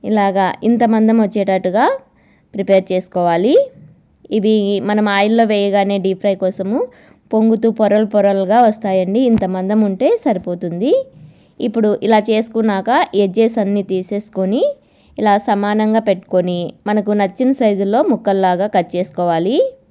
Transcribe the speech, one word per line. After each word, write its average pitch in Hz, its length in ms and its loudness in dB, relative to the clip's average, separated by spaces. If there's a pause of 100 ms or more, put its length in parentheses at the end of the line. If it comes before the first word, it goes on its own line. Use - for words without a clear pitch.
ఇలాగా 196 340 0 (240)
ఇంత 233 160 2 (100)
మందం 220 300 4
వచ్చేటట్టుగా 196 600 0 (680)
ప్రిపేర్ 196 360 2
చేసుకోవాలి. 180 640 0 (840)
ఇవి 214 140 0 (380)
మనం 214 240 0
ఆయిల్లో 214 380 2
వేయగానే 202 520 0
డీప్ 190 200 -2
ఫ్రై 202 100 0 (100)
కోసము 196 360 -4 (540)
పొంగుతూ 220 340 2 (120)
పొరలు 214 340 2
పొరలుగా 196 440 2 (100)
వస్తాయండి. 196 520 -2 (100)
ఇంత 214 160 2 (100)
మందం 190 320 -2
ఉంటే 196 200 -2 (180)
సరిపోతుంది. 180 680 -4 (760)
ఇప్పుడు 214 220 0 (180)
ఇలా 220 120 4 (100)
చేసుకున్నాక 220 600 -2 (340)
ఎడ్జెస్ 220 400 0
అన్నీ 202 280 -2
తీసేసుకొని 190 680 -4 (600)
ఇలా 208 120 4 (160)
సమానంగా 214 600 0
పెట్టుకొని 180 500 -2 (300)
మనకు 208 220 -2 (100)
నచ్చిన 202 300 -2 (100)
సైజుల్లో 202 400 0 (100)
ముక్కల్లాగా 190 640 0
కట్ 175 200 0
చేసుకోవాలి. 175 640 -2 (340)